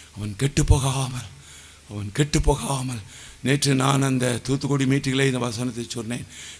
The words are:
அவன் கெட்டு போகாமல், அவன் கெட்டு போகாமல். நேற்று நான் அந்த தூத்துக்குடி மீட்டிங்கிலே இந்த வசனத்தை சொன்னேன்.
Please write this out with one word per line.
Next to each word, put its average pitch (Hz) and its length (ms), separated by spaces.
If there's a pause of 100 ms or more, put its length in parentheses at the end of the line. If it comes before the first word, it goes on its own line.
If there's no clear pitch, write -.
(160)
அவன் 104 200
கெட்டு 143 280
போகாமல், 127 640 (640)
அவன் 104 220
கெட்டு 151 280
போகாமல். 131 640 (380)
நேற்று 139 340
நான் 135 280
அந்த 131 240 (160)
தூத்துக்குடி 135 420
மீட்டிங்கிலே 135 420
இந்த 127 120
வசனத்தை 120 500
சொன்னேன். 117 340 (380)